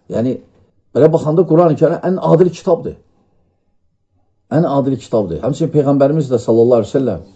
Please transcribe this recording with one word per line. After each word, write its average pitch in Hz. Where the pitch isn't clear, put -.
yəni, 131
belə 160
baxanda 160
Quran-ı 160
Kərim 160
ən 180
adil 165
kitabdır. -
Ən 160
adil 135
kitabdır. 92
Həmçinin 147
Peyğəmbərimiz 143
də 120
sallallahu 117
aleyhi 98
və 139
səlləm 107